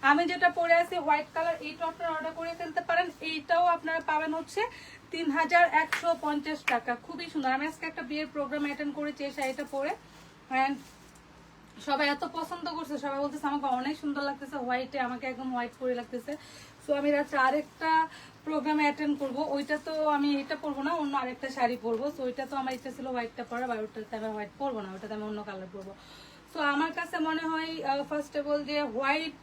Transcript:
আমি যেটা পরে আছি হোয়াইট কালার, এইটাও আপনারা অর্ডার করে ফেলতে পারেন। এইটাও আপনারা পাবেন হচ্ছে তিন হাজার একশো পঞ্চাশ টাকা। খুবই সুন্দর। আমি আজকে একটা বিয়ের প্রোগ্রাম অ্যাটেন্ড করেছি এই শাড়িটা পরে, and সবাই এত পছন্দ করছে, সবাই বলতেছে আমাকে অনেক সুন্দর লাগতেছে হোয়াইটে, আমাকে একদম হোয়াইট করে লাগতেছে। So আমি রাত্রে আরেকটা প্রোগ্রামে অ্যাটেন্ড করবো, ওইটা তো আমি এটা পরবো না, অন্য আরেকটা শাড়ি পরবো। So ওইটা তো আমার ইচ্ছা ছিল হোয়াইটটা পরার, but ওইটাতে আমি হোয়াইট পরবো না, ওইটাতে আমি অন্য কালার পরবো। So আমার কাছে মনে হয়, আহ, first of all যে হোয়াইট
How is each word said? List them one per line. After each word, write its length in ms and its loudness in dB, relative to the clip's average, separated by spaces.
আমি 240 8
যেটা 220 4
পরে 260 6
আছি 220 4
হোয়াইট 380 2
কালার, 260 0
এইটাও 280 -4
আপনারা 240 -2
অর্ডার 200 -2
করে 260 -6
ফেলতে 220 -2
পারেন। 300 2
এইটাও 440 2
আপনারা 420 4
পাবেন 280 2
হচ্ছে 260 -4
তিন 200 0
হাজার 340 6
একশো 460 4
পঞ্চাশ 460 -2
টাকা। 280 0
খুবই 360 -10
সুন্দর। 200 0
আমি 160 0
আজকে 200 -6
একটা 160 -8
বিয়ের 240 -4
প্রোগ্রাম 380 -4
অ্যাটেন্ড 300 -4
করেছি 300 -4
এই 60 -4
শাড়িটা 400 -4
পরে, 200 -2
and 260 2
সবাই 220 2
এত 240 0
পছন্দ 380 -6
করছে, 280 -6
সবাই 200 -2
বলতেছে 280 -2
আমাকে 200 0
অনেক 320 -2
সুন্দর 240 -2
লাগতেছে 340 -6
হোয়াইটে, 440 -2
আমাকে 260 -4
একদম 260 -6
হোয়াইট 260 -2
করে 160 0
লাগতেছে। 420 -6
So 80 4
আমি 160 4
রাত্রে 280 2
আরেকটা 680 4
প্রোগ্রামে 380 2
অ্যাটেন্ড 360 2
করবো, 240 -2
ওইটা 300 0
তো 240 2
আমি 320 4
এটা 160 -4
পরবো 260 -4
না, 120 2
অন্য 220 0
আরেকটা 320 -2
শাড়ি 340 2
পরবো। 340 0
So 60 -10
ওইটা 240 -4
তো 100 -6
আমার 180 -2
ইচ্ছা 160 -8
ছিল 160 -10
হোয়াইটটা 380 -4
পরার, 260 -4
but 80 -2
ওইটাতে 380 -8
আমি 100 -4
হোয়াইট 320 -6
পরবো 220 -2
না, 120 -8
ওইটাতে 220 -10
আমি 80 -6
অন্য 220 -6
কালার 280 -10
পরবো। 220 -12
So 60 -6
আমার 320 4
কাছে 260 -4
মনে 240 0
হয়, 420 -2
আহ, 280 0
first 280 -4
of 100 -2
all 140 2
যে 180 0
হোয়াইট 500 0